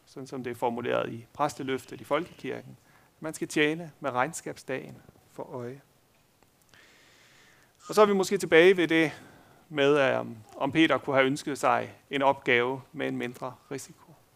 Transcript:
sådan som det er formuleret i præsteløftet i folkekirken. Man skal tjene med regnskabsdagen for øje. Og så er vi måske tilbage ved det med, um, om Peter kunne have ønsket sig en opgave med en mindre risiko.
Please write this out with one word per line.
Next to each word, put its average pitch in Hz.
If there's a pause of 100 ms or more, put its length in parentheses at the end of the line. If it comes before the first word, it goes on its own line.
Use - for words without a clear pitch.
sådan 135
som 131
det 123
er 120
formuleret 120
i 117
præsteløftet 135
i 110
folkekirken. 131 (440)
Man 156
skal 165
tjene 160
med 139
regnskabsdagen 135 (340)
for -
øje. 127 (2000)
Og 165
så 202
er 214
vi 202
måske 190
tilbage 175
ved 170
det 160 (560)
med, 139
um, 117 (200)
om 135
Peter 156
kunne 139
have 135
ønsket 139
sig 117 (160)
en 139
opgave 135 (100)
med 139
en 131
mindre 123 (160)
risiko. 143 (240)